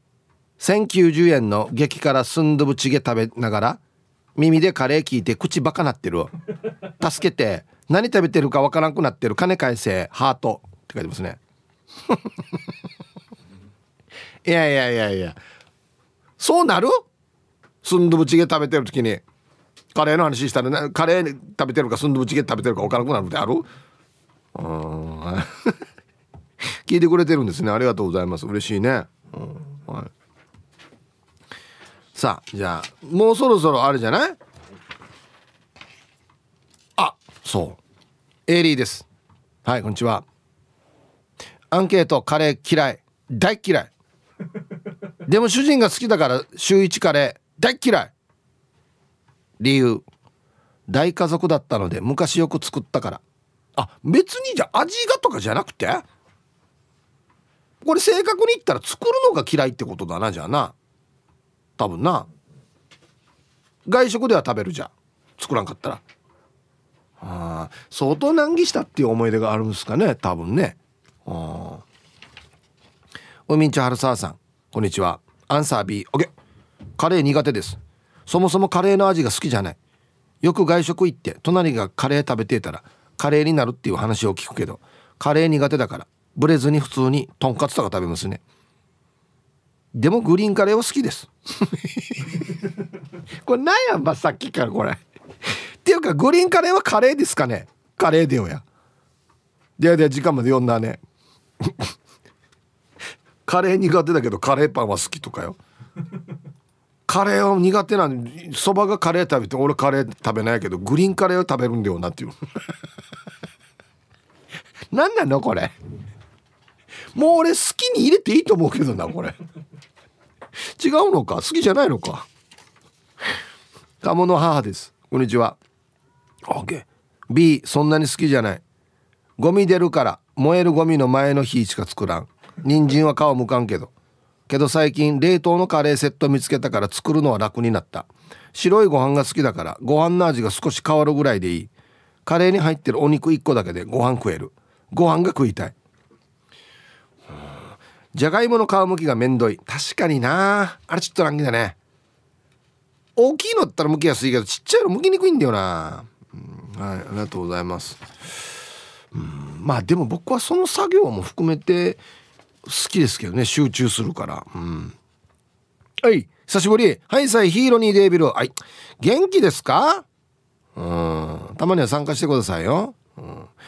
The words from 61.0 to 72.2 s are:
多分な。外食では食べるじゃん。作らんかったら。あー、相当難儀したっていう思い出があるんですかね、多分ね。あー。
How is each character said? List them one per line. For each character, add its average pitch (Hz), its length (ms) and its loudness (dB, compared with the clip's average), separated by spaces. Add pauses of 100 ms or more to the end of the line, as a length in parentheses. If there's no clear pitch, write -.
多 104 140 -4
分 85 120 -10
な。 160 260 -2 (1600)
外 247 220 2
食 226 180 -2
で 226 80 4
は 151 100 2
食 117 100 -2
べ 104 80 -4
る 92 80 -8
じ 147 100 -10
ゃ - 40 -12
ん。 - 40 -18 (480)
作 - 160 -8
ら 113 80 0
ん 95 40 -6
か - 80 -12
っ - 40 -20
た - 120 -10
ら。 - 120 -12 (1160)
あ 165 520 -10
ー、 - 40 -20 (140)
相 135 260 -2
当 285 180 0
難 320 220 2
儀 339 100 2
し - 60 -4
た - 100 -4
っ - 40 -8
て - 160 -6
い 131 40 2
う 113 40 2
思 113 180 0
い 110 40 0
出 110 80 2
が 110 120 0
あ 107 60 0
る 110 80 -2
ん 110 60 -4
で 98 40 -6
す - 100 -12
か 113 120 -4
ね、 190 180 2
多 90 200 -4
分 85 200 -6
ね。 180 220 -2 (480)
あ - 40 -14
ー。 85 500 -12 (1700)